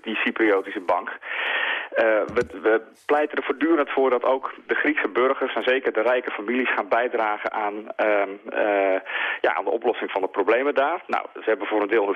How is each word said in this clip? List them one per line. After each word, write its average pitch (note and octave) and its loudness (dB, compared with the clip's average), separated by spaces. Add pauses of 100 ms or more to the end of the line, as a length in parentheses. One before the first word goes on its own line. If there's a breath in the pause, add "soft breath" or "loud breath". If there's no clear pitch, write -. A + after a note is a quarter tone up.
die A2 -6
Cypriotische G2+ 0 (120)
bank. F2+ -2 (840 loud breath)
Eh, - 0 (320)
we, A#2+ 2 (200)
we A2 4 (240)
pleiten D3+ 0
er C#3 -2
voortdurend D3 0
voor C3 2
dat B2 2
ook C3 0 (140)
de - 0
Griekse - 0
burgers B2+ 0
en A2 -2
zeker B2+ 0
de A2 0
rijke B2 0
families A#2+ -2
gaan G#2+ -2
bijdragen A2+ 0
aan, G#2 -4 (200)
ehm, G#2 2 (200)
eh, G2 2 (420 loud breath)
ja, F#2 0
aan F2+ -2
de G2 0
oplossing A2 -2
van F#2+ -2
de F#2+ 0
problemen A#2 2
daar. C#3 0
Nou, - -2
ze A2 -4
hebben G2+ -2
voor G#2+ 0
een G#2 2
deel G#2 4
hun G2 2